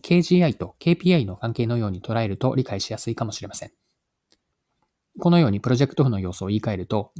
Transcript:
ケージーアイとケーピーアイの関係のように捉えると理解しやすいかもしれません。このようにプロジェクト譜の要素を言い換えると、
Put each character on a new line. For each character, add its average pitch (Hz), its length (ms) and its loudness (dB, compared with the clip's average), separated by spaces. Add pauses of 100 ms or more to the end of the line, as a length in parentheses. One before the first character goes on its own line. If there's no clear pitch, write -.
ケ 175 160 2
ー 175 40 4
ジ 175 160 4
ー 180 60 6
ア 156 40 4
イ 113 60 0
と - 260 -10
ケ 170 120 2
ー 165 60 2
ピ 180 120 2
ー 180 40 6
ア 165 40 4
イ 123 60 2
の 92 120 -8
関 113 160 -4
係 117 160 -2
の 120 100 0
よ 110 80 0
う 101 60 -2
に 92 100 -8
捉 113 180 -2
え 113 60 0
る 98 100 -4
と 127 200 0
理 127 80 0
解 98 160 -6
し - 100 -8
や 110 80 -8
す - 140 -6
い - 20 -4
か - 100 -4
も 110 60 -6
し - 120 -12
れ - 40 -10
ま - 80 -14
せ - 120 -10
ん。 - 60 -20 (1500)
こ 175 100 4
の 175 80 6
よ 151 100 6
う - 40 2
に 101 80 -2
プ 127 100 -2
ロ 127 60 4
ジ 135 80 4
ェ - 20 0
ク - 80 -8
ト - 80 2
譜 135 80 4
の 101 80 -2
要 90 140 -4
素 92 140 -8
を - 20 -4
言 104 80 0
い 107 40 0
換 110 120 -4
え 98 60 -4
る 90 80 -8
と、 107 340 -4